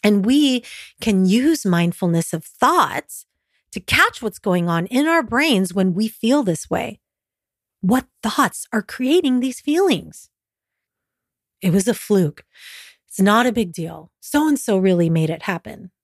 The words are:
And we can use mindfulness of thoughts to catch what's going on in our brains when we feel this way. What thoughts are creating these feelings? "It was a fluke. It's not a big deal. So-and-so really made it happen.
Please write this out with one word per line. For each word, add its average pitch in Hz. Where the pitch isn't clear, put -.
And 208
we 262
can 190
use 247
mindfulness 170
of 160
thoughts -
to 202
catch 359
what's 208
going 175
on 170
in 277
our 330
brains 220
when 185
we 214
feel 247
this 170
way. -
What 233
thoughts -
are 214
creating 262
these 254
feelings? 294
"It 190
was 190
a 226
fluke. 185
It's -
not 214
a 247
big 196
deal. 160
So-and-so 294
really 175
made 160
it 160
happen. 180